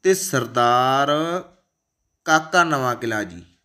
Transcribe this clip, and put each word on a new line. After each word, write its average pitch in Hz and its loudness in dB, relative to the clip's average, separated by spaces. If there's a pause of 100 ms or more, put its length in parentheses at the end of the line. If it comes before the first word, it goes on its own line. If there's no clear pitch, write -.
ਤੇ 190 4
ਸਰਦਾਰ 127 0 (1120)
ਕਾਕਾ 160 2
ਨਵਾਂ 135 -2
ਕਿਲਾ 110 -4
ਜੀ 87 -14 (220)